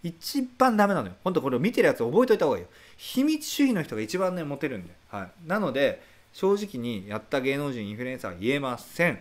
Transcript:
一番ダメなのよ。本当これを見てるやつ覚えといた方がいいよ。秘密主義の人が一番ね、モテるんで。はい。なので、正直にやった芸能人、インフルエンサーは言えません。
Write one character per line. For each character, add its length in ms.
一 440
番 180
ダ 100
メ 60
な 80
の 80
よ。 60
本 80
当 80
こ 80
れ 80
を 40
見 120
て 80
る 60
や 80
つ 100
覚 200
え 20
と 80
い 40
た 60
方 60
が 80
い 20
い 40
よ。 40
秘 260
密 180
主 200
義 100
の 100
人 140
が 60
一 160
番 160
ね、 100
モ 140
テ 100
る 80
ん 100
で。 60
は 140
い。 260
な 100
の 140
で、 300
正 220
直 220
に 300
や 80
っ 60
た 180
芸 160
能 160
人、 160
イ 40
ン 40
フ 80
ル 60
エ 20
ン 60
サ 100
ー 60
は 40
言 180
え 40
ま 160
せ 320
ん。 120